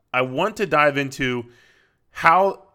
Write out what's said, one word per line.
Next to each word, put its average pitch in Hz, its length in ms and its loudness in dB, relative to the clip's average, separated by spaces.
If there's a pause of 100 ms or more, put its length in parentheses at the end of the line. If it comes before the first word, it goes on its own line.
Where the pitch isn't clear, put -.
(140)
I 127 60 0
want 135 380 -4
to 208 80 -4
dive 147 320 2
into 131 480 -4 (640)
how 185 540 2 (100)